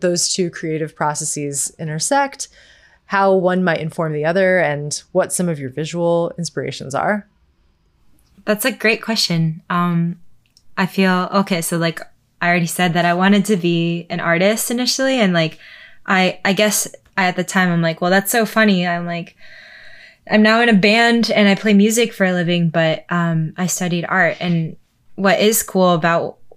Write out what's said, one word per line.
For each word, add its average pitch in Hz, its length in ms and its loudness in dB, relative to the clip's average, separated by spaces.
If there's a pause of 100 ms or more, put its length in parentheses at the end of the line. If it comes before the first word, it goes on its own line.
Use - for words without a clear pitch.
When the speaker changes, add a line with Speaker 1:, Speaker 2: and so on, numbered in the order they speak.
Speaker 1:
those 175 320 0
two 175 160 -2
creative 156 460 -6
processes 147 840 -4
intersect, 269 720 -2 (560)
how 196 280 2
one 185 300 2
might 165 160 0
inform 160 320 -4
the 151 140 -2
other, 185 340 2
and 147 420 -2 (120)
what 180 180 2
some 180 160 -2
of 165 120 -2
your 135 100 -8
visual 170 680 -2
inspirations 135 560 -6
are. 202 340 -2 (1160)
Speaker 2:
That's 214 200 -2
a 262 60 0
great 220 300 0
question. 165 680 -2
Um, 175 500 0 (580)
I 190 80 0
feel, 185 480 0
okay, 196 280 0
so, 170 160 -4
like, 165 240 -2 (400)
I 175 80 0
already 175 180 2
said 180 260 0
that 170 120 2
I 175 80 2
wanted 196 320 4
to 214 120 0
be 170 520 0
an - 100 -6
artist 185 500 0
initially, 254 500 0
and, 190 140 4
like, 160 240 0 (480)
I, 185 400 0
I 196 80 2
guess 208 340 0 (300)
I, 196 80 2
at 180 100 0
the 180 80 -2
time, 185 280 0
I'm 170 100 2
like, 165 180 -2
"Well, 175 120 0
that's 196 200 2
so 233 140 2
funny." 202 420 2
I'm 175 180 -4
like, 170 300 -8 (960)
"I'm 214 140 2
now 220 180 2
in 240 80 2
a 226 40 4
band 226 580 2
and 202 180 4
I 196 60 4
play 214 180 0
music 220 400 2
for 196 120 -2
a 185 80 0
living, 175 360 0
but, 160 400 0
um, 165 480 -2
I 180 100 -2
studied 175 400 -4
art." 180 320 0
And 165 380 -2 (380)
what 190 240 2
is 214 240 2
cool 180 300 2
about 165 440 0 (200)